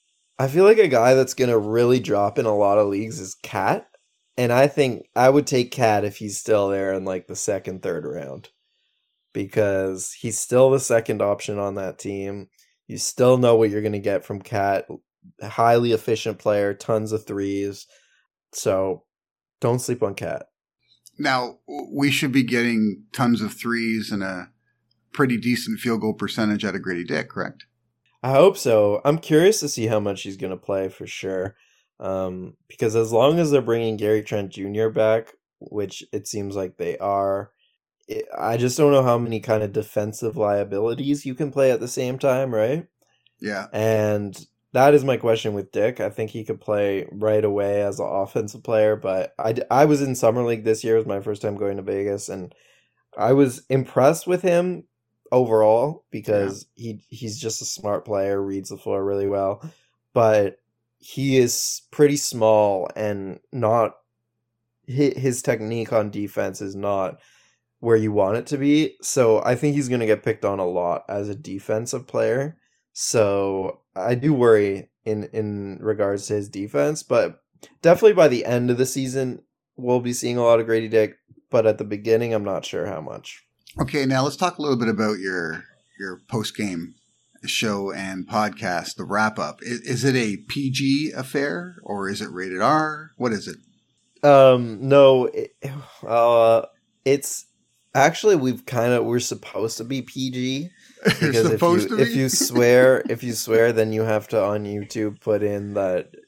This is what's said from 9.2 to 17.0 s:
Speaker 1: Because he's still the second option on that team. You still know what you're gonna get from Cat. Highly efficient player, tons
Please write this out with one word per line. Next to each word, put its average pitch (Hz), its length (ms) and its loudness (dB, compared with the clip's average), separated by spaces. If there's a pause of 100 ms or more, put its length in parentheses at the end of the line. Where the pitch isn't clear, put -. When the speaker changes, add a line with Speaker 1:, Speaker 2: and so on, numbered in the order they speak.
Speaker 1:
Because 98 800 -2
he's - 260 -8
still 131 320 4
the 135 80 2
second 113 420 0
option 101 380 -2
on 101 160 -4
that 95 240 -8
team. 98 480 -8 (400)
You 110 100 -14
still 127 400 2
know 120 180 6
what 110 140 4
you're 104 120 -2
gonna 104 180 -2
get 98 240 -2
from 101 180 -10
Cat. 98 460 -2 (560)
Highly 117 480 2
efficient 110 480 -2
player, 101 340 0
tons 107 380 -4